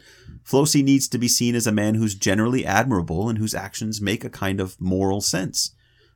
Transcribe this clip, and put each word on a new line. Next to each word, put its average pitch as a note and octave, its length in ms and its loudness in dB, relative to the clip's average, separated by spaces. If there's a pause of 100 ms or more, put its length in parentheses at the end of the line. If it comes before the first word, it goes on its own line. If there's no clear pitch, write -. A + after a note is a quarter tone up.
(440)
Flosi C#3+ 400 4
needs C3+ 260 4
to B2 80 -2
be A#2+ 100 0
seen A#2+ 280 2
as A#2 120 0
a A2 40 2
man G#2+ 240 2
who's G#2+ 200 0
generally A2 500 0
admirable G2 640 0
and A2+ 80 -2
whose G#2+ 180 -2
actions G#2 460 -8
make G#2 240 -2
a G#2 40 -10
kind G2 300 -4
of F#2+ 220 -6
moral F#2+ 400 0
sense. - 500 -4 (440)